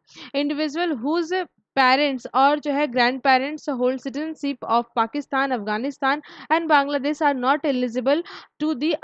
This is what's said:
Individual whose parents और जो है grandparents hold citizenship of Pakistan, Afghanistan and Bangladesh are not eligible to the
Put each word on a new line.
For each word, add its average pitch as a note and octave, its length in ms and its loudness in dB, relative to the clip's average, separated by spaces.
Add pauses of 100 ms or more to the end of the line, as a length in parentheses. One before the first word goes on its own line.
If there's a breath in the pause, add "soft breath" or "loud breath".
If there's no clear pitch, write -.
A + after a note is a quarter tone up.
(360 loud breath)
Individual D4 600 -2
whose E4 500 -2 (320)
parents C4+ 560 2
और C#4 240 4
जो C#4+ 140 -2
है C#4+ 140 0
grandparents C4 800 0 (120)
hold B3+ 260 0
citizenship C#4+ 500 -4 (160)
of A#3 120 4 (140)
Pakistan, C4+ 640 -2
Afghanistan C4 640 -2 (300 loud breath)
and E4 180 2
Bangladesh C#4+ 520 2
are C#4 220 2
not C#4 160 2
eligible B3+ 640 0 (400 loud breath)
to D#4 120 0
the D4 300 -2